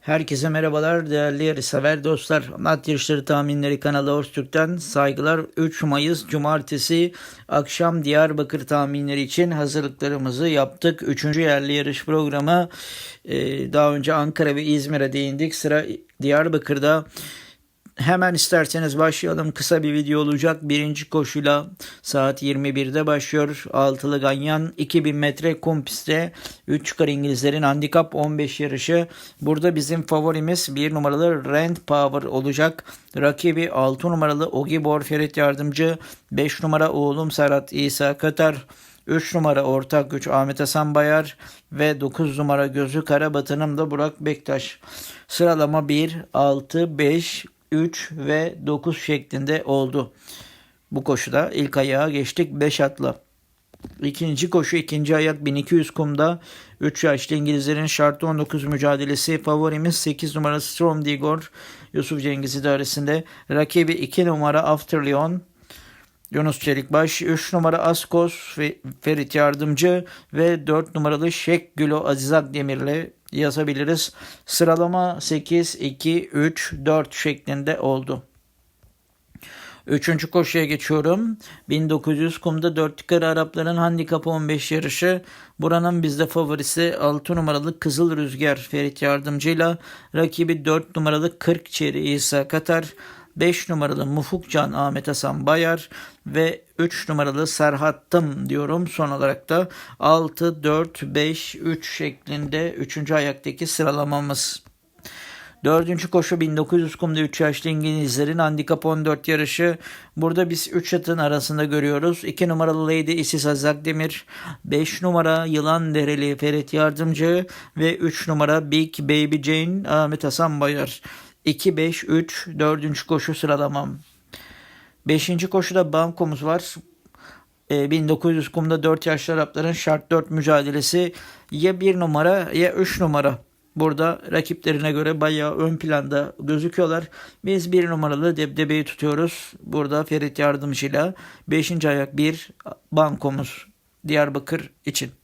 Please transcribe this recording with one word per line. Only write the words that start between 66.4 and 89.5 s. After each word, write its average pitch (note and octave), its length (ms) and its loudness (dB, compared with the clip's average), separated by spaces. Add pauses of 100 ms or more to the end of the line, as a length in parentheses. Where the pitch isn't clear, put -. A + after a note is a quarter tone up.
Çelikbaş, D3+ 640 0
üç E3 320 -2
numara E3 240 2
Askos E3+ 800 0
ve D3+ 220 -4 (220)
Ferit D3 340 -2
Yardımcı D3+ 720 4 (280)
ve D#3+ 340 2
dört D#3 280 0
numaralı D#3 360 0
Şek - 440 0
Gülo D3+ 320 0
Aziz C#3 240 0
Akdemir'le C#3+ 800 0 (220)
yazabiliriz. D3 840 0 (320)
Sıralama F3 760 2
sekiz, E3 540 0
iki, D#3+ 540 -2
üç, D#3 440 -2 (120)
dört D#3 280 2
şeklinde C#3+ 640 -4
oldu. C3 440 -2 (1600)
Üçüncü D#3 440 0
koşuya E3+ 340 2
geçiyorum. D#3+ 720 0 (320)
Bin D#3 200 0
dokuz D3+ 300 0
yüz D#3+ 180 -2
kumda D#3+ 380 -2
dört D#3 260 -2
yukarı E3+ 260 2
Arapların D#3+ 500 0
handikapı E3 520 0
on D#3 200 -2
beş D3+ 220 -2
yarışı. F3 500 0 (380)
Buranın E3+ 440 2
bizde D3+ 240 0
favorisi D#3+ 680 -2
altı D3 380 0
numaralı D#3 440 -2
Kızıl D#3+ 380 2
Rüzgar C#3 380 0
Ferit C#3+ 460 -6
Yardımcı'yla. D3 760 0 (380)